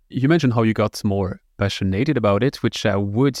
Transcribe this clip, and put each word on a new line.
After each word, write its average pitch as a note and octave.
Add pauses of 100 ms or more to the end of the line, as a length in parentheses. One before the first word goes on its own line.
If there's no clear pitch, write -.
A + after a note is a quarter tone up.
You C3
mentioned D3+
how A#2
you A2
got G#2+
more G2 (180)
passionate G2
about G#2+
it, C#3
which -
I G2+
would G#2+